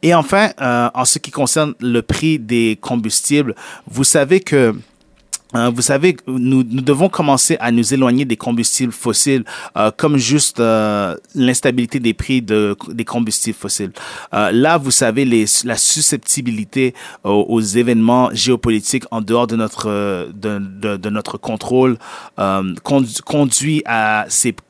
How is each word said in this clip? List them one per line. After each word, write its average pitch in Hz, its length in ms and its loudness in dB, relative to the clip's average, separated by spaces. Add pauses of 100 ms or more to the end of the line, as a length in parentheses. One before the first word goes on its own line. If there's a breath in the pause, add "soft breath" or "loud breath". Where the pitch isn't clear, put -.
Et 170 140 4
enfin, 190 340 2 (120)
euh, 120 340 0
en 127 100 0
ce - 140 0
qui - 100 -12
concerne 147 500 0
le 120 220 0
prix 156 380 -2
des 113 420 0
combustibles, 120 720 -2 (340 loud breath)
vous 127 160 -2
savez 151 360 4
que, 131 340 4 (800)
euh, 120 160 2
vous 120 140 -2
savez, 147 420 2
nous, 131 380 2
nous 120 180 -2
devons 143 260 2
commencer 151 520 2
à 117 120 0
nous 117 220 2
éloigner 131 320 2
des 117 100 0
combustibles 117 560 -2
fossiles, 123 520 0 (340 loud breath)
euh, 107 180 2
comme 147 220 2
juste, 131 420 0
euh, 107 560 2 (200)
l'instabilité 127 640 0
des 117 160 0
prix 131 260 -2
de, 104 340 0 (160)
des 113 140 -6
combustibles 113 520 -4
fossiles. 101 340 -6 (420 loud breath)
Euh, 101 180 2
là, 151 280 4
vous 135 100 -4
savez, 123 340 2
les, 117 220 4 (200)
la 117 120 -4
susceptibilité 127 1200 -2 (280 loud breath)
aux, 101 240 2
aux 113 140 2
événements 117 720 4
géopolitiques 113 800 0
en 113 100 -6
dehors 113 240 2
de 113 100 -4
notre, 101 800 -4
de, 104 240 -6
de, 98 400 -6
de 101 140 -8
notre 104 260 -6
contrôle, 123 640 0 (400 loud breath)
euh, 95 420 -2
condu-, 135 420 -2
conduit 147 600 0
à 107 440 0
ces - 260 -2 (140)